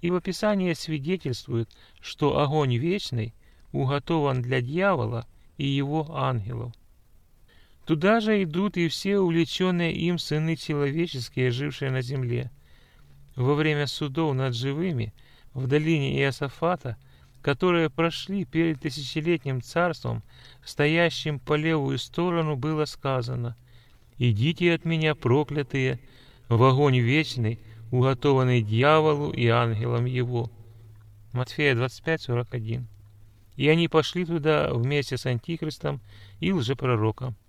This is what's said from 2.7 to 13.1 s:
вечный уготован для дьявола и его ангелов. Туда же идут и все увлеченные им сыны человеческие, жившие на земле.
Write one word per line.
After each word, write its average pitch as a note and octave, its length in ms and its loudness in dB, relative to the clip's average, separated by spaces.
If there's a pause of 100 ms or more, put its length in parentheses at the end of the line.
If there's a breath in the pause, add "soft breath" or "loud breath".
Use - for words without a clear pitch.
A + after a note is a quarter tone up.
вечный B2 580 -2 (380 soft breath)
уготован C#3 680 0
для B2+ 200 0
дьявола B2+ 640 0 (320 soft breath)
и C#3+ 80 -2
его C#3 480 -2
ангелов. A#2+ 600 -4 (1120 soft breath)
Туда F#3 360 4
же G#3+ 200 2
идут F#3 360 -2
и E3+ 100 2
все G3 320 0
увлеченные F3 760 2
им E3+ 240 -2
сыны D#3 380 -2
человеческие, C#3+ 960 -2
жившие C3+ 400 -4
на C3 100 -2
земле. B2 480 -4 (840 soft breath)